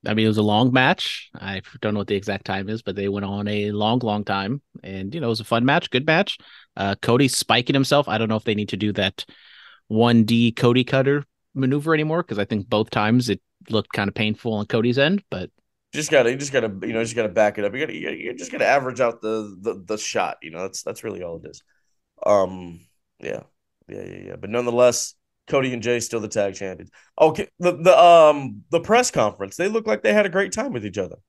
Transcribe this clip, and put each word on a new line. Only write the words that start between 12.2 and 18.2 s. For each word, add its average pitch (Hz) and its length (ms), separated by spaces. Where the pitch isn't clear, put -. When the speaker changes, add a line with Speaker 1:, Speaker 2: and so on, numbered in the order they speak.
Speaker 1:
'cause 113 160
I 101 80
think 104 240
both 107 200
times 113 400
it 95 120
looked 107 240
kinda 101 180
painful 110 420
on 107 140
Cody's 120 320
end, 175 320
but - 180
Speaker 2:
Just 147 180
gotta, 123 180
you 135 80
just 139 140
gotta, 120 160
you 117 80
know, 113 100
just 113 120
gotta 110 140
back 104 280
it 104 80
up. 101 80
You 127 60
gotta, 147 160
you, 78 140
you - 260